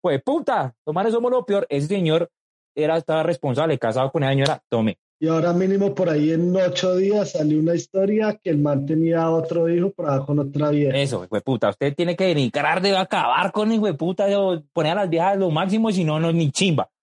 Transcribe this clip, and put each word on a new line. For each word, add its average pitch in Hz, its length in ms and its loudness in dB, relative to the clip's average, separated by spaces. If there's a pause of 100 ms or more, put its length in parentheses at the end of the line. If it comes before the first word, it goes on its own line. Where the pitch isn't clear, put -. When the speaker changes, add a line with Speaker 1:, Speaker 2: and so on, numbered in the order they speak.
Speaker 1:
pues 143 220 -2
puta, 247 520 -2 (120)
los 151 80 -4
manes 208 180 0
somos 240 180 0
lo 247 140 0
peor, 202 240 0
ese 143 200 -2
señor 170 420 0 (440)
era, 151 220 0
estaba 160 260 -2
responsable, 156 560 0
casado 127 340 0
con 156 100 0
esa 135 100 2
señora, 139 380 2
tome. 110 280 0 (200)
Speaker 2:
Y 156 100 -2
ahora 165 260 0
mínimo 190 400 0
por 180 160 0
ahí 151 220 2
en 175 220 0
ocho 185 420 0
días 196 360 0
salió 151 260 0
una 165 160 2
historia 208 680 0
que 180 100 -6
el 151 80 2
man 143 260 0
tenía 165 460 2
otro 165 360 0
hijo 175 240 0
por 160 200 -4
allá 139 160 0
con 143 120 0
otra 143 300 -2
vieja. 147 260 2
Speaker 1:
Eso, 120 300 -2
hijo 101 100 -10
de 104 60 0
puta, 117 300 0
usted 143 260 -4
tiene 175 180 -2
que 190 120 -2
denigrar, 147 560 0
debe 196 160 2
acabar 175 520 0
con 214 220 -2
hijo 214 140 0
de 180 80 0
puta, 180 320 -2 (120)
o 180 240 0 (120)
poner 156 180 0
a 185 40 -2
las 202 140 -2
viejas 180 280 2
lo 185 120 0
máximo, 196 400 0
si 180 140 0
no, 156 160 0
no, 165 120 0
ni 165 180 2
chimba. 160 400 -2 (120)